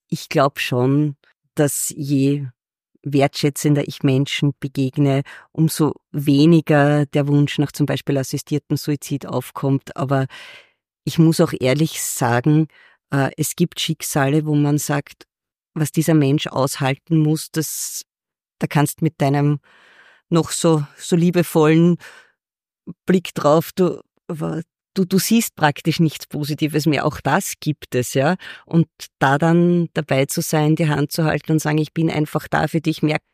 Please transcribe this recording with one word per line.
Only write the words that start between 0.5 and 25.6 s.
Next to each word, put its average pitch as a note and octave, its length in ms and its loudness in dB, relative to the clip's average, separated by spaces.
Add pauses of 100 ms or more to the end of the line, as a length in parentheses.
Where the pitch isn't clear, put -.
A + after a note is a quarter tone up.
schon, C#3 580 0 (380)
dass - 420 -2
je C#3 520 0 (560)
wertschätzender C#3+ 840 0
ich - 140 -12
Menschen C#3 580 0
begegne, C#3 640 0 (280)
umso D#3 440 0 (180)
weniger D3 920 4
der C#3+ 200 -2
Wunsch D3 320 0
nach D3 140 -2
zum D3 140 -2
Beispiel C#3 300 -4
assistierten C#3+ 600 -4
Suizid C#3+ 500 -6
aufkommt. - 680 -4
Aber C3+ 300 -2 (800)
ich - 140 -4
muss E3 220 6
auch D#3+ 180 2
ehrlich C3+ 420 0
sagen, C#3+ 680 0 (420)
äh, C#3 260 0
es - 200 -6
gibt - 240 -2
Schicksale, D3+ 640 -2
wo D3+ 80 0
man D3 240 2
sagt, - 480 -6 (480)
was D3+ 160 -2
dieser E3 240 2
Mensch D3 320 2
aushalten C#3 720 -2
muss, D#3 320 0
das, - 540 -6 (560)
da D3+ 80 -4
kannst - 340 0
mit D#3+ 180 -2
deinem C#3+ 380 2 (680)
noch E3 240 0
so, D#3+ 320 2 (120)
so - 200 -2
liebevollen E3 800 4 (1080)
Blick F#3 300 0
drauf, D#3 400 2
du, F3+ 260 0 (280)
wa-, D#3 320 -6 (340)
du, F#3+ 120 0
du F#3+ 120 0
siehst - 380 0
praktisch D3+ 420 -2